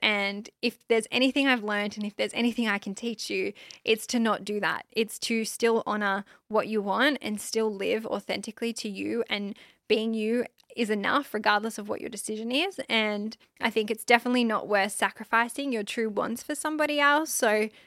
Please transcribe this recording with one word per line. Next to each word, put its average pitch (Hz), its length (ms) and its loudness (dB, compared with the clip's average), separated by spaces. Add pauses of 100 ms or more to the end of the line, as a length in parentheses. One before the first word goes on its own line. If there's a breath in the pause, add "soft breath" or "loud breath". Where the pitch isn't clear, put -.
And 202 480 0 (100)
if - 280 -4
there's 226 240 4
anything 269 340 4
I've 247 160 4
learned 208 340 -2
and 214 80 -4
if 208 120 -8
there's 214 180 -2
anything 233 320 2
I 202 120 2
can 196 140 -8
teach 226 380 -8
you, 202 220 -2 (320 loud breath)
it's 220 240 2
to 247 100 0
not 214 260 2
do 208 140 -4
that. 165 320 -2
It's - 300 -4
to 226 240 -2
still 226 420 0
honor 208 380 -2 (240 soft breath)
what 214 180 0
you 214 160 -2
want 226 400 2
and 214 180 -6
still 220 320 -2
live 196 320 -2
authentically 202 680 -4
to - 160 -8
you, 202 420 -4
and 202 260 -4 (300 loud breath)
being 226 260 2
you 226 320 0 (320)
is 220 140 0
enough 220 420 0
regardless 214 460 2
of 208 100 -8
what - 120 -4
your - 100 -8
decision 220 400 -6
is. 330 380 -2
And 214 480 0 (240 soft breath)
I 233 100 0
think 214 220 0
it's 214 120 -8
definitely 247 380 4
not 220 240 0
worth 202 240 4
sacrificing 233 840 0
your 214 120 0
true 220 240 -2
wants 214 340 -2
for 302 140 -6
somebody 302 420 0
else. 294 320 4
So 214 380 2 (180 soft breath)